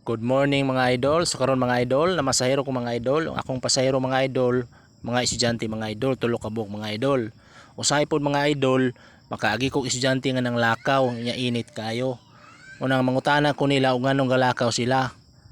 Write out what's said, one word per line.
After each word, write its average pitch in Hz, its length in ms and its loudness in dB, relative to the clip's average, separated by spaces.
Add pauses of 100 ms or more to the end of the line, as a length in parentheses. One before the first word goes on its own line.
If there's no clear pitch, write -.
Good 113 160 -4
morning, 139 480 2
mga 127 320 2
idol. 147 240 2
So, 131 160 -4
karon, 131 240 2
mga 123 240 0
idol, 156 320 0
na 143 80 -2
masahero 131 400 0
ko, 131 80 -4
mga 120 240 -4
idol. 143 320 -2
Ang 127 80 0
akong 131 240 -6
pasahero, 131 400 2
mga 131 240 0
idol, 123 400 0 (320)
mga 120 240 -2
estudyante, 117 400 0
mga 110 320 -4
idol, 131 240 0
tulo 120 160 0
ka 110 160 -6
buok, 110 160 -4
mga 104 200 -8 (120)
idol. 127 320 0 (480)
Usahay 143 240 2
pod, 151 160 0
mga 143 320 2
idol, 131 400 2 (400)
makaagi 117 400 0
kog 131 160 -2
estudyante 131 400 0
nga 127 160 0
nang 120 160 0
lakaw, 127 560 2
nya 117 240 -6
init 120 320 -2
kayo. 120 480 -4 (640)
Unang 131 240 2
mangutana 147 480 2
ko - 80 -2
nila 131 320 2
og 123 80 -2
nganong 135 240 2
galakaw 123 480 2
sila. 123 400 0 (360)